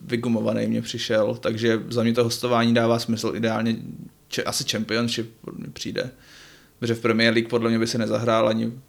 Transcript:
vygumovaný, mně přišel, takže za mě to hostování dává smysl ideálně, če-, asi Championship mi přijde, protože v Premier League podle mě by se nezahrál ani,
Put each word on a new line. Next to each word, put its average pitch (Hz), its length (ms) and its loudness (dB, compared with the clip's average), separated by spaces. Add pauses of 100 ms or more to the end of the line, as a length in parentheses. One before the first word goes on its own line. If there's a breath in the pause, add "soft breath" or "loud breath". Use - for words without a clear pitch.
vygumovaný, 113 600 0
mně 113 160 0
přišel, 113 580 0
takže 113 480 0
za 117 140 0
mě 117 100 4
to 120 120 2
hostování 117 500 2
dává 117 240 4
smysl 113 380 -2
ideálně, 113 400 0 (520)
če-, - 160 -4
asi 104 200 -2
Championship 110 640 -2 (280)
mi - 140 -10
přijde, - 380 -6 (680 loud breath)
protože 117 160 -2
v 113 60 -4
Premier 113 340 4
League 117 140 2
podle 113 220 0
mě 113 80 2
by 113 80 2
se 117 120 -2
nezahrál 113 500 2
ani, 113 240 0 (160)